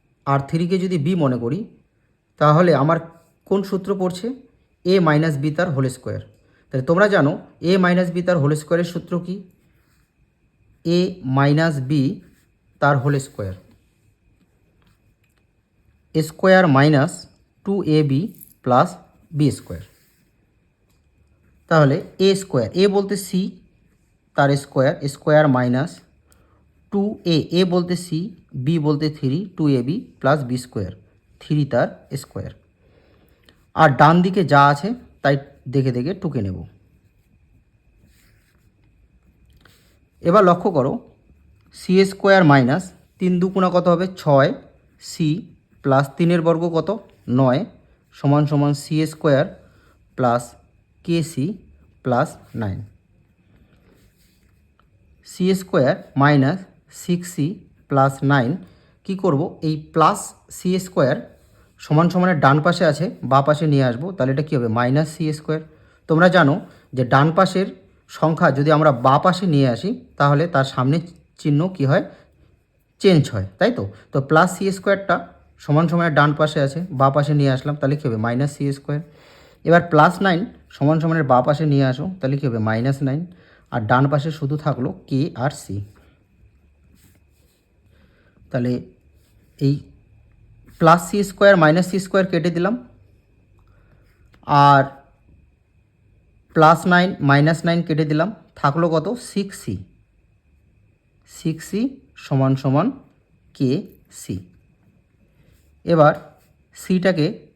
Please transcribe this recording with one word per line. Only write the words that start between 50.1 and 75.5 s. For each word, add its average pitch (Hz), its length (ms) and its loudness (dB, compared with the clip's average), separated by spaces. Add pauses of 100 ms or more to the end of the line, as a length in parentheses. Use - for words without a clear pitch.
প্লাস 123 240 0 (640)
কে 170 140 -2 (140)
সি 131 120 -4 (600)
plus 123 240 0 (340)
নাইন। 98 160 -6 (2500)
সি - 140 -6 (160)
স্কয়ার 165 340 0 (280)
মাইনাস 147 360 2 (440)
সিক্স 175 320 -4
সি 143 120 -4 (440)
প্লাস 139 220 2 (200)
নাইন 127 180 0 (560)
কী 196 160 -6
করব? 151 180 0 (280)
এই 156 60 -2 (200)
প্লাস 165 240 2 (380)
সি - 140 -6 (160)
স্কয়ার 147 300 0 (640)
সমান 156 320 2
সমানের 180 320 0
ডান 139 120 6 (100)
পাশে 175 240 0
আছে, 147 160 -4 (240)
বা 135 180 4
পাশে 151 240 0
নিয়ে 139 180 2
আসবো, 123 160 -8 (100)
তাহলে 131 180 -2
এটা 143 140 -4
কী - 100 -18
হবে? 120 100 -2 (100)
মাইনাস 135 360 0
সি 160 100 -8 (140)
স্কয়ার। 156 220 -6 (480)
তোমরা 165 280 4
জানো 151 180 4 (420)
যে 127 60 0 (120)
ডান 139 220 4
পাশের 190 300 0 (440)
সংখ্যা 160 380 0 (100)
যদি 147 180 2
আমরা 156 140 4 (140)
বা 135 100 4 (100)
পাশে 180 200 0 (100)
নিয়ে 139 200 4
আসি, 175 160 -6 (280)
তাহলে 143 260 2 (100)
তার 135 200 0
সামনে 135 220 0 (440)
চিহ্ন 147 200 0 (160)
কী 139 140 -2
হয়? 185 140 2 (960)
চেঞ্জ 180 220 6 (100)
হয়, 98 140 -6 (120)
তাই 208 200 2
তো? 107 60 -6 (280)
তো 147 60 -2 (120)
প্লাস 165 260 4
সি - 80 -6 (140)
স্কয়ারটা 196 380 -2 (480)